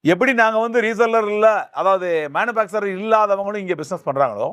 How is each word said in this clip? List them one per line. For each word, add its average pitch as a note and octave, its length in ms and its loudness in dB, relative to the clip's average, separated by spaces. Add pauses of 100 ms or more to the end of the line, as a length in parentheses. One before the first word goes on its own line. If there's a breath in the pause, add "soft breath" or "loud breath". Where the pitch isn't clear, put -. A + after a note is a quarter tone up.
எப்படி F#3 320 2
நாங்க A3 260 4
வந்து A#3 220 0
ரீசெல்லர் A3+ 460 0
இல்ல, G#3 420 2
அதாவது F3 640 0
மேனுஃபேக்சரர் G3+ 640 -4
இல்லாதவங்களும் G#3 580 0
இங்க F#3 200 -4
பிசினஸ் D#3 340 -8
பண்றாங்களோ, C3 440 -2